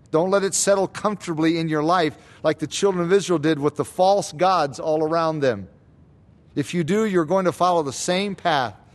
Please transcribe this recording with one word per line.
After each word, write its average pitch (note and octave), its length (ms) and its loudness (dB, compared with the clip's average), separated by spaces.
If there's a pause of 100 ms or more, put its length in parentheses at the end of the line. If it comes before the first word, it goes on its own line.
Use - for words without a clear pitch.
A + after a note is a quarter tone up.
(120)
Don't E3 180 2
let F#3+ 140 2
it F#3+ 100 -2
settle G3 320 2
comfortably E3 720 -2
in E3 120 -2
your D3+ 120 0
life D#3+ 360 0 (260)
like D#3 160 0
the D#3 80 -4
children F#3 380 0
of F3 80 0
Israel F3 260 2
did D3+ 180 2
with C#3+ 200 -2
the C3+ 80 -2
false F#3+ 480 0
gods D#3+ 480 0
all D#3+ 200 0
around D#3+ 380 0
them. A2 300 -2 (880)
If C#3+ 180 -4
you F3 100 0
do, G3+ 220 0
you're F#3 180 2
going F3+ 220 0
to E3 80 2
follow F3 300 2
the C3+ 100 -6
same F#3+ 420 -4
path C3+ 400 -2 (200)